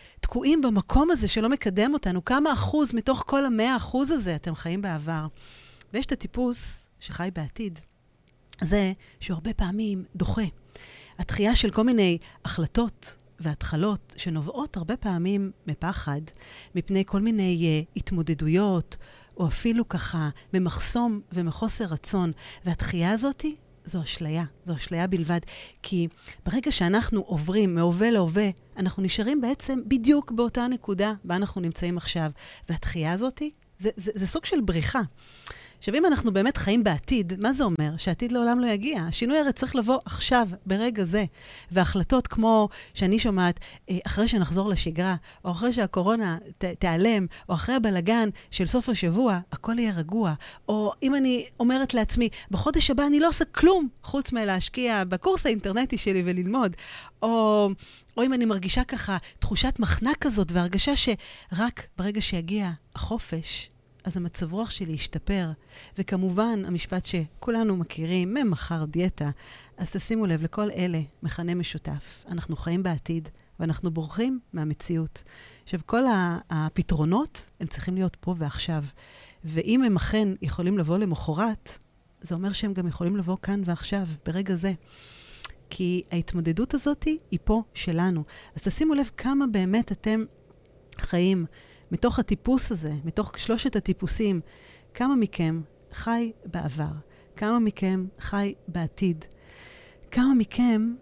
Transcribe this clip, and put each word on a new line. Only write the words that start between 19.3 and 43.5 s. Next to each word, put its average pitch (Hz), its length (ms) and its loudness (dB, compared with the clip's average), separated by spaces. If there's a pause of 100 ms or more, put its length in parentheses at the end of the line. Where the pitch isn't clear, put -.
או 175 100 2
אפילו 226 400 0
ככה 160 420 -2 (240)
ממחסום 208 680 0 (100)
ומחוסר 180 540 -4
רצון. 170 460 -2 (340)
והתחייה 175 460 0
הזאת 254 340 -2 (400)
זו 170 160 -4
אשליה, 160 420 -4 (220)
זו 175 100 -4
אשליה 170 320 -2
בלבד. 170 320 0 (420)
כי 170 260 -2 (380)
ברגע 233 260 0
שאנחנו 196 500 2
עוברים 185 540 2
מהווה 175 340 4
להווה, 202 400 4 (280)
אנחנו 190 260 -2
נשארים 220 380 0
בעצם 262 460 -2
בדיוק 269 440 4
באותה 240 360 0
נקודה 208 460 -2 (100)
בה 175 120 -2
אנחנו 190 260 -2
נמצאים 175 360 -2
עכשיו. 160 340 -2 (380)
והתחייה 160 420 -2
הזאת, 247 300 -2 (360)
זה, 196 180 0
זה, 208 200 -6
זה 190 120 -2
סוג - 180 -4
של 320 160 2
בריחה. 185 400 0 (800)
עכשיו, 202 120 -2
אם 320 100 4
אנחנו 240 280 4
באמת 202 240 2
חיים 220 260 2
בעתיד, 190 560 0
מה 220 140 2
זה 269 100 0
אומר? 160 340 0
שהעתיד 190 340 -2
לעולם 240 280 2
לא 247 80 2
יגיע. 220 340 0
השינוי 233 380 0
הרי 277 140 2
צריך - 220 -2
לבוא 254 300 2
עכשיו, 240 420 2 (180)
ברגע 214 380 0
זה. 185 220 2 (460)
והחלטות 185 560 4
כמו 220 420 4 (240)
שאני 190 260 2
שומעת, 185 400 2 (300)